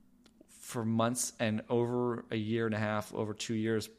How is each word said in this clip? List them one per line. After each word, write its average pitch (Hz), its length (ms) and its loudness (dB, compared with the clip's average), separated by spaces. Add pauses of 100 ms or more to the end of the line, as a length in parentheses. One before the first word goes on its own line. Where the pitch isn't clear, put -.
(480)
for - 360 -6
months 113 560 2
and 110 300 2
over 120 600 2
a 117 40 0
year 113 300 0
and 110 100 0
a 107 40 0
half, 107 340 -2
over 107 200 -2
two - 200 -6
years, 110 460 0